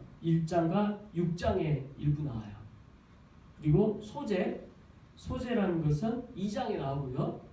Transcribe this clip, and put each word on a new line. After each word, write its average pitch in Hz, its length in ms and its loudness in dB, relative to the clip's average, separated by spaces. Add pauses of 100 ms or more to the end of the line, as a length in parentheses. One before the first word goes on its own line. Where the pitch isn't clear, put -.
(220)
일 165 240 4
장과 185 540 2 (160)
육 170 200 2
장에 147 500 0 (120)
일부 147 260 0
나와요. 107 320 -6 (1040)
그리고 180 420 4
소제, - 680 -2 (480)
소제라는 214 680 0
것은 214 400 0 (120)
이 202 140 -4
장에 202 280 -2
나오고요. 139 640 -2 (120)